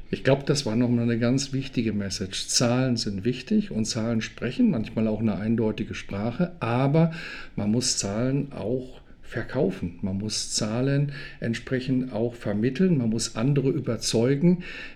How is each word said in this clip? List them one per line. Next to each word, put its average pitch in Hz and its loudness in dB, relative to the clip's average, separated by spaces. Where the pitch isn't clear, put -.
Ich 98 -6
glaube, 139 4
das 143 0
war 107 0
nochmal 120 2
eine 117 2
ganz 123 0
wichtige 127 -2
Message. 98 -4
Zahlen 123 2
sind 98 -4
wichtig 208 0
und 110 0
Zahlen 113 0
sprechen, - 0
manchmal 110 0
auch 107 0
eine 107 2
eindeutige 110 0
Sprache, 117 -2
aber 139 4
man 104 0
muss 123 2
Zahlen 131 0
auch 127 -4
verkaufen. 127 -2
Man 98 -2
muss - -4
Zahlen 139 0
entsprechend 127 -2
auch 117 0
vermitteln. 131 2
Man 117 2
muss 113 -2
andere 139 4
überzeugen, 139 2